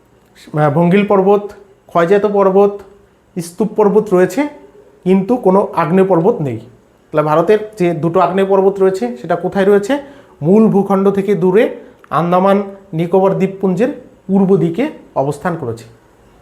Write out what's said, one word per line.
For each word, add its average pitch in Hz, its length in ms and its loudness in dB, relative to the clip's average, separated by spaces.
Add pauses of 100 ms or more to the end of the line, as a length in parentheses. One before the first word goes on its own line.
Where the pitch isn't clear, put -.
(540)
আহ, 151 160 0
ভঙ্গিল 175 380 2
পর্বত, 202 440 2 (360)
ক্ষয়জাত 190 380 2
পর্বত, 202 540 2 (600)
স্তূপ - 280 -4
পর্বত 208 460 0
রয়েছে, 180 340 0 (560)
কিন্তু 190 340 0
কোনো 196 380 2
আগ্নেয় 170 320 0
পর্বত 170 340 0
নেই। 123 160 -4
তাহলে - 640 -8
ভারতের 165 380 2 (180)
যে 175 160 0
দুটো 165 260 -2
আগ্নেয় 185 280 0
পর্বত 196 320 0
রয়েছে 190 380 -2
সেটা 170 180 -4
কোথায় 190 300 -2
রয়েছে? 202 380 0 (380)
মূল 208 260 4
ভূখণ্ড 196 440 0
থেকে 196 240 -2
দূরে 185 440 0 (300)
আন্দামান 185 540 0 (300)
নিকোবর 180 400 0
দ্বীপপুঞ্জের 190 680 -2 (260)
পূর্ব 190 300 2
দিকে 170 320 -2 (260)
অবস্থান 147 420 -4
করেছে। 117 260 -10 (580)